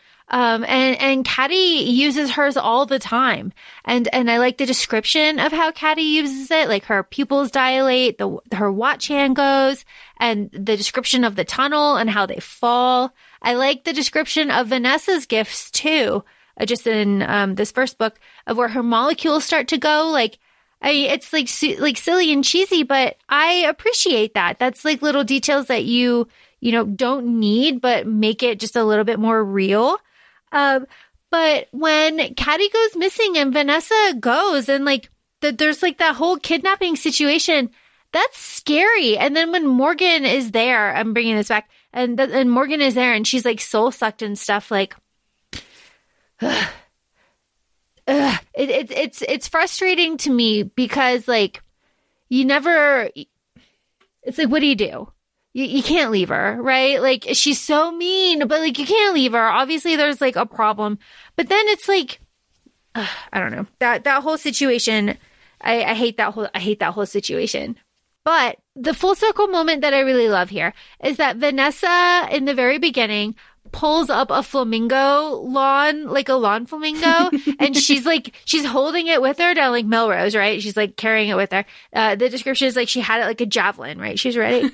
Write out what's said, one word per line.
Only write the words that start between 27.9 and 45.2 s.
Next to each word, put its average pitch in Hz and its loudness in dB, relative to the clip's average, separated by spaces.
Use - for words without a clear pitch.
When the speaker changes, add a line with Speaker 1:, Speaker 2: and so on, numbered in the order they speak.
Speaker 1:
make 214 0
it 233 0
just 226 -8
a 233 2
little 214 2
bit 226 -2
more 220 2
real. 202 0
Um, 277 2
but 320 2
when 311 0
Caddy 339 0
goes 440 2
missing 370 0
and 277 2
Vanessa 320 2
goes 269 0
and, 277 0
like, 277 -2
the, 294 0
there's, 302 0
like, 349 -2
that 320 2
whole 339 0
kidnapping 349 -2
situation, 294 0
that's 415 0
scary. 311 0
And 277 0
then 330 0
when 339 0
Morgan 302 2
is 254 0
there, 226 0
I'm 220 -2
bringing 226 0
this 208 -2
back, 214 -2
and 240 -2
th-, 269 0
and 247 2
Morgan 277 2
is 269 2
there 247 2
and 214 -2
she's, 254 0
like, 226 -2
soul 226 0
sucked 220 -4
and 202 -6
stuff, 208 -4
like, 196 -2